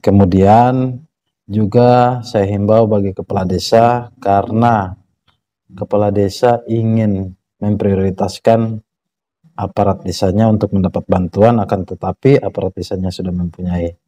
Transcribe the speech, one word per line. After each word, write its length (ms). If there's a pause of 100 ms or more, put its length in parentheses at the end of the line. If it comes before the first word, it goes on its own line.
Kemudian 960 (480)
juga 800
saya 240
himbau 400
bagi 240
kepala 320
desa, 720
karena 800 (800)
kepala 320
desa 560
ingin 720 (240)
memprioritaskan 1200 (720)
aparat 480
desanya 480
untuk 240
mendapat 320
bantuan, 560
akan 240
tetapi 560
aparat 320
desanya 400
sudah 160
mempunyai 640 (140)